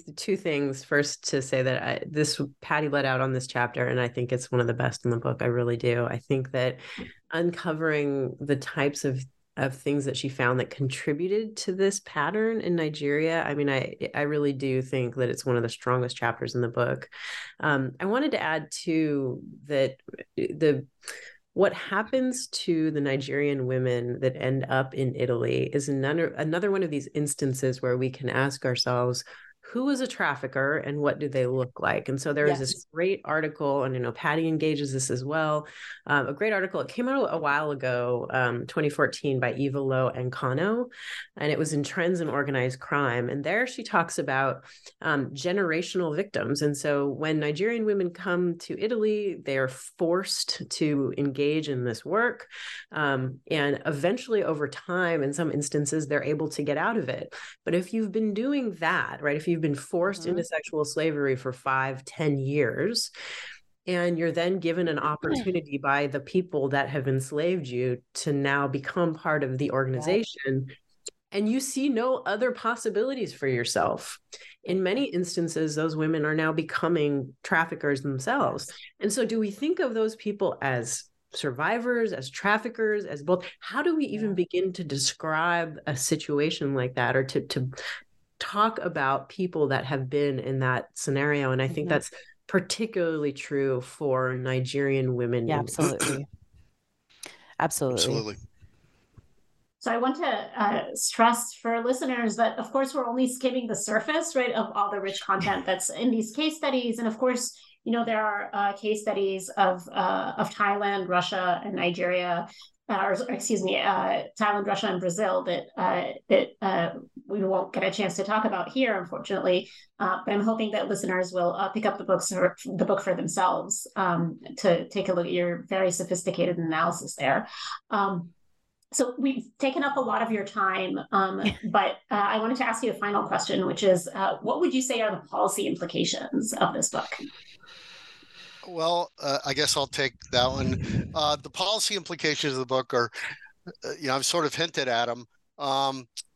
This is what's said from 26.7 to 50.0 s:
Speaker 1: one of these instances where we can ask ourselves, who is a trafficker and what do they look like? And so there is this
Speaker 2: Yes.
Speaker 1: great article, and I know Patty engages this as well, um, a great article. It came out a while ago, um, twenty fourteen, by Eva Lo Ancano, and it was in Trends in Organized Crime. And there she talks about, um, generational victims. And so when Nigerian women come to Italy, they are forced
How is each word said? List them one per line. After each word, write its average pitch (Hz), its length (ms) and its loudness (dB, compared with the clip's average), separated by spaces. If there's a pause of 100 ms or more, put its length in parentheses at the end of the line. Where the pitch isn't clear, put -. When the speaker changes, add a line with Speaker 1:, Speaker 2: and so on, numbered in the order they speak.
Speaker 1:
one 196 120 2
of 160 80 -2
these 139 220 -4
instances 135 680 0
where 127 160 2
we 127 120 0
can 131 200 -4
ask 135 360 0
ourselves, 123 600 2 (480)
who 262 160 0
is 262 120 0
a 254 60 -2
trafficker 139 720 0
and 143 220 -4
what 143 200 0
do 147 100 -2
they 127 160 2
look 127 340 -2
like? - 300 0
And 135 100 -2
so 147 140 -2
there 147 140 4
is 143 100 4
this 131 160 -2
Speaker 2:
Yes. - 180 -10
Speaker 1:
great 180 320 0
article, 151 600 0
and 131 120 0
I 127 40 -2
know 120 120 -2
Patty 156 360 0
engages 151 440 0
this 131 200 -2
as 127 120 -2
well, 151 440 0 (400)
um, 139 200 2
a 147 60 -4
great 214 200 0
article. 190 260 0
It 127 80 -4
came 240 200 -4
out 269 240 2
a 165 60 0
while 151 320 2
ago, 123 640 0
um, 120 340 0
twenty 151 240 0
fourteen, 139 500 0
by 120 140 0
Eva 139 260 -2
Lo 131 360 2
Ancano, 135 720 0 (520)
and 147 140 0
it 139 80 0
was 156 140 0
in 143 100 0
Trends 180 360 0
in 160 100 -2
Organized 131 500 0
Crime. 123 500 0
And 143 140 -4
there 208 240 0
she 254 160 -10
talks 170 340 2
about, 135 460 0 (400)
um, 139 320 0
generational 175 800 -2
victims. 156 480 -2
And 147 120 2
so 143 320 0
when 156 320 0
Nigerian 196 460 0
women 196 240 2
come 175 500 0
to - 200 -8
Italy, 214 560 0 (100)
they 135 140 0
are 131 80 2
forced - 1000 -2